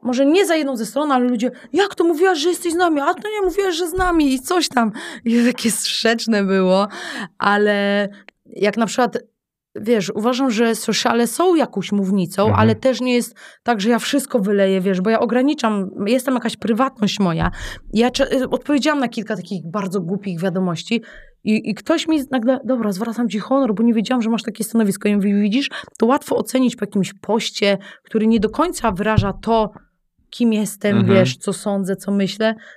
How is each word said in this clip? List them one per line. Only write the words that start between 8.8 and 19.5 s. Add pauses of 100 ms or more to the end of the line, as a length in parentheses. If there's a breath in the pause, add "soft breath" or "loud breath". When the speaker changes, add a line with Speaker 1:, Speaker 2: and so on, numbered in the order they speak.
Speaker 1:
przykład, (580)
wiesz,
uważam,
że
sociale
są
jakąś
mównicą,
Speaker 2:
Mhm.
Speaker 1:
ale
też
nie
jest (280 loud breath)
tak,
że
ja
wszystko
wyleję,
wiesz,
bo
ja
ograniczam, (180)
jest
tam
jakaś
prywatność
moja. (420 loud breath)
Ja
cze-,
y,
odpowiedziałam
na
kilka
takich (100)